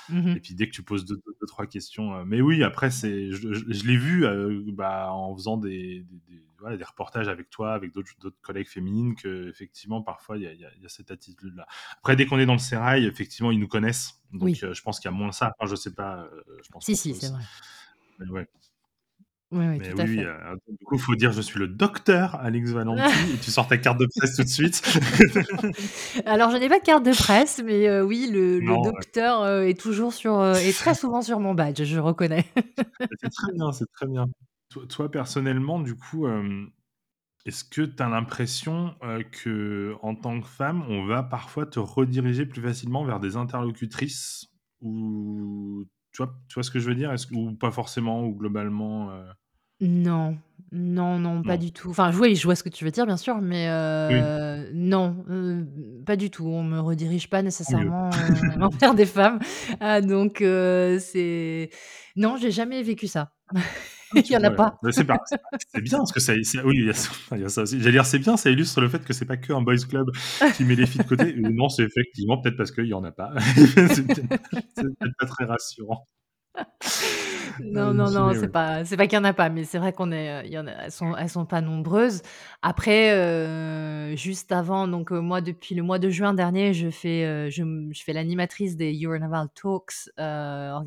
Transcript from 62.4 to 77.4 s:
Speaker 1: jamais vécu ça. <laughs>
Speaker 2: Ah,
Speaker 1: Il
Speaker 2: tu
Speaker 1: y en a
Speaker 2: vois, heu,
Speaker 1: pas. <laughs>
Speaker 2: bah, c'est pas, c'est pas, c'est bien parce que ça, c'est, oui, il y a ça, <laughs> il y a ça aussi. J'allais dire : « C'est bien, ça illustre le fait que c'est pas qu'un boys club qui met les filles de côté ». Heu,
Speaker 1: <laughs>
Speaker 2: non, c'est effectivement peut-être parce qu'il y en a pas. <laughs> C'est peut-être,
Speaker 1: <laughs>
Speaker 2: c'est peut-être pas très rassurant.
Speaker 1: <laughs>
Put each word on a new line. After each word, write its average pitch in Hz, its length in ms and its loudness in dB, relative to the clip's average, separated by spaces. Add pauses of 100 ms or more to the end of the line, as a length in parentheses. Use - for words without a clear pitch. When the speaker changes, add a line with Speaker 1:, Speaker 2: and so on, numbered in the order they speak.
Speaker 1:
jamais 240 320 -2
vécu 214 240 -2
ça. 151 260 -4 (160)
<laughs> - 640 -4
Speaker 2:
Ah, 285 100 8
Speaker 1:
Il - 0 -
Speaker 2:
tu 269 100 -2
Speaker 1:
y 233 40 8
en 208 60 4
a 208 80 8
Speaker 2:
vois, 208 40 0
heu, - 20 -4
Speaker 1:
pas. 208 180 6
<laughs> - 60 -20
Speaker 2:
bah, 165 100 2
c'est 160 140 4
pas, 143 200 6
c'est 277 160 -4
pas, - 60 -20 (260)
c'est 107 80 -4
bien 127 180 0
parce 247 120 0
que 127 80 -2
ça, 127 140 4 (100)
c'est, 127 200 -4
oui, 135 160 6
il 113 80 4
y - 20 4
a 104 40 4
ça, - 180 -4 (200)
<laughs> - 40 -
il 101 60 -4
y 95 40 -4
a 98 40 -4
ça 110 140 -2
aussi. 120 160 -2
J'allais 117 140 6
dire : « 131 140 8
C'est 139 120 4
bien, 220 160 4
ça 147 140 2
illustre 131 320 4
le 123 80 6
fait 165 160 -2
que 131 80 -4
c'est 127 120 -6
pas 127 120 -4
qu'un 131 240 -2
boys 123 160 4 (120)
club 135 180 0 (440)
qui 135 140 2
met 123 100 6
les 123 100 6
filles 127 160 2
de - 60 0
côté ». 139 300 4
Heu, 113 60 0
Speaker 1:
<laughs> 113 100 2
Speaker 2:
non, 127 160 2
c'est 120 140 2
effectivement 117 580 0
peut-être 123 160 -2
parce 107 140 -2
qu'il 117 160 -2
y 107 60 -2
en 92 120 -4
a 82 80 -10
pas. 104 220 -10
<laughs> 135 520 8
C'est 143 240 4
peut-être, 127 160 -2 (240)
Speaker 1:
<laughs> 247 220 -8
Speaker 2:
c'est 233 140 -2
peut-être 131 300 -6
pas 127 100 -2
très 127 180 -6
rassurant. 113 600 -6 (1200)
Speaker 1:
<laughs> 370 300 -10